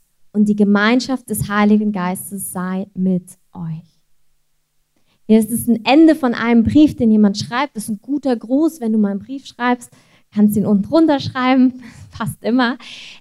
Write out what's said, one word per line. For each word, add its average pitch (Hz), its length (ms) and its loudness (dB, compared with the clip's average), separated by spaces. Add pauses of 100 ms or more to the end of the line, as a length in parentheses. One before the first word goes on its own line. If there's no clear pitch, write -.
(320)
und 208 160 0
die 208 80 0
Gemeinschaft 214 720 0
des 214 200 -8
Heiligen 208 440 2
Geistes 185 600 -8
sei 185 420 -6
mit 185 440 -4 (140)
euch.“ 165 480 -14 (1300)
Hier 220 140 4
ist 214 100 -2
es 233 160 -6
ein 233 180 0
Ende 311 300 6
von 262 180 -2
einem 233 300 2
Brief, 277 340 4
den 226 140 2
jemand 208 260 4
schreibt. 240 400 -6
Das 208 80 -8
ist - 60 -10
ein 202 100 -10
guter 262 360 -4
Gruß, 269 440 -2
wenn 226 120 -4
du 220 60 0
mal 202 120 2
einen 196 100 -6
Brief 262 240 -14
schreibst. 240 460 -4 (420)
Kannst 214 240 2
ihn 202 80 0
unten 202 200 0
drunter 302 360 2
schreiben, 254 640 0 (140)
<laughs> - 140 -20
fast - 340 -10
immer. 247 340 -2 (420)